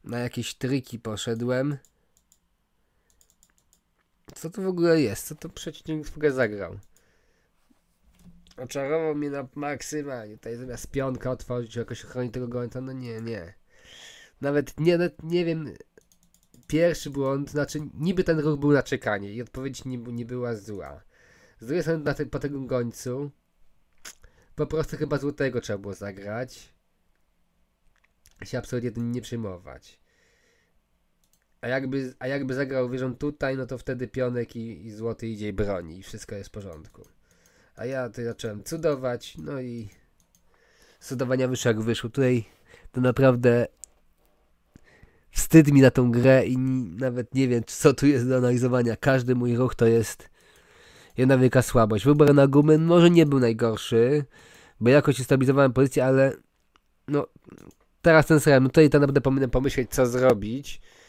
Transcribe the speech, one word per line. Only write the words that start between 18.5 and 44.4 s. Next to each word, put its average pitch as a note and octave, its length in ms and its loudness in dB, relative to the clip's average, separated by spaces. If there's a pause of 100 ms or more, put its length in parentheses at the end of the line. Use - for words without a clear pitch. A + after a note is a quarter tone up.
był D3 120 4
na C3+ 100 4
czekanie G#2 500 -4
i A#2+ 100 -10
odpowiedź C3 420 -12
nie, B2+ 140 -8
nie A#2+ 280 -10
była A#2+ 300 -8
zła. F#2+ 460 -14 (580)
Z A2+ 60 -18
drugiej D#3 160 -4
strony D#3 220 -4
na C#3+ 100 -2
te-, D3 120 -6
po C3+ 120 -10
tego C#3 220 -8
gońcu B2+ 680 -6 (1200)
po D3+ 120 -4
prostu D#3 300 -4
chyba D3 220 -4
złotego C3+ 420 -4
trzeba G#2 180 -8
było G2 160 -12
zagrać. G2+ 800 -12 (1700)
Się B2+ 140 -10
absolutnie A#2+ 320 -6
tym A#2 220 -6
nie A#2+ 100 -6
przejmować. A2 760 -14 (1600)
A A#2+ 80 -8
jakby, C3 500 -4
a B2+ 80 -10
jakby C3+ 280 -4
zagrał C3 360 -4
wieżą B2+ 260 -6
tutaj, D3 400 -6
no C3 100 -8
to B2+ 120 -10
wtedy B2+ 300 -8
pionek B2 480 -6
i, A2+ 300 -14
i A2+ 40 -14
złoty A2+ 380 -10
idzie G#2+ 200 -8
i G#2 40 -6
broni F#2 460 -4
i F#2+ 40 -20
wszystko - 320 -16
jest G2 140 -14
w - 40 -20
porządku. E2+ 560 -18 (680)
A A2+ 100 -12
ja B2+ 220 -6
tutaj A#2 160 -10
zacząłem A2 400 -8
cudować, C#3 720 -4
no D3 220 -10
i A#2+ 280 -12 (1120)
z - 80 -20
cudowania C3 400 -2
wyszło B2+ 200 -2
jak A2 120 0
wyszło. A2+ 300 -4
Tutaj B2+ 340 0 (480)
to B2+ 80 -4
naprawdę B2 640 4 (1600)